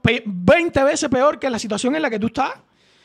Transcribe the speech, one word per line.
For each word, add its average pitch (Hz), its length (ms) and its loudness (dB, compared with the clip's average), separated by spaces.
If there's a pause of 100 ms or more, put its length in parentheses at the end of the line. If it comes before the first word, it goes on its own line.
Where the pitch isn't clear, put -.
pe-, 233 240 2
veinte 269 580 2
veces 294 260 0
peor 269 300 2
que 269 100 -4
la 226 100 -4
situación 240 360 -2
en 320 80 -2
la 269 60 -2
que 214 100 -4
tú 220 80 -2
estás. 277 240 -4 (540)